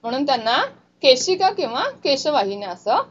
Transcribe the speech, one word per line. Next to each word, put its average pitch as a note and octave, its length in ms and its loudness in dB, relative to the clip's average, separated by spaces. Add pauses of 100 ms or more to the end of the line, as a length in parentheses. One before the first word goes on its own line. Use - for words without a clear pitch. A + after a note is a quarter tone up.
म्हणून B3+ 240 -4
त्यांना B3 380 0 (380)
केशिका F4+ 480 4
किंवा D4 340 -4
केशवाहिन्या C4+ 840 -2
असं G3+ 260 -2 (140)